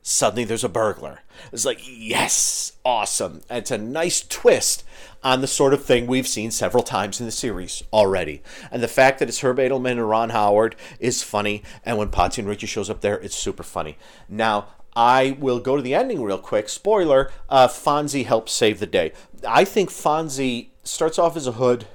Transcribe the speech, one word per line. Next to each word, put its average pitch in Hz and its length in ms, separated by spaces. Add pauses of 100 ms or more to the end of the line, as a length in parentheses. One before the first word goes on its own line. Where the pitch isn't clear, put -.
Suddenly 117 440
there's 110 180
a 120 60
burglar. 98 520 (300)
It's 117 140
like, 120 180
"Yes, - 880 (120)
awesome." 101 640
And 120 100
it's 107 120
a 117 60
nice 143 440
twist - 640 (400)
on 131 180
the 135 60
sort 139 260
of 139 100
thing 120 220
we've 127 220
seen 113 240
several 113 320
times 101 360
in 120 60
the 110 60
series 90 600
already. 95 520 (260)
And 120 140
the 117 40
fact 135 300
that 135 100
it's 117 120
Herb 127 180
Edelman 127 360
and 117 140
Ron 113 220
Howard 107 460 (240)
is 123 240
funny, 104 400 (200)
and 113 140
when 104 120
Patsy 95 320
and 101 60
Richie 104 200
shows 98 200
up 104 140
there, 104 160
it's 95 180
super - 280
funny. 78 340 (320)
Now, 107 380 (280)
I 131 440
will 123 200
go 131 160
to 147 60
the 127 140
ending 214 260
real 98 160
quick. - 320
Spoiler, 160 640 (180)
uh, 131 180
Fonzie 143 600
helps 113 260
save 107 260
the 104 60
day. 85 260 (340)
I 127 200
think 196 240
Fonzie 139 800 (160)
starts - 340
off 170 180
as 139 120
a 120 60
hood 123 420